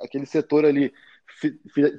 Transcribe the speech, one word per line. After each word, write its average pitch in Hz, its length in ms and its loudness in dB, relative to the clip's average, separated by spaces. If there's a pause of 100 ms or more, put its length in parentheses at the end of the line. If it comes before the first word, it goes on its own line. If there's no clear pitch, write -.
aquele 139 240 -10
setor 151 400 0
ali 143 260 2 (480)
fi-, - 180 -4 (160)
fi-, 143 240 0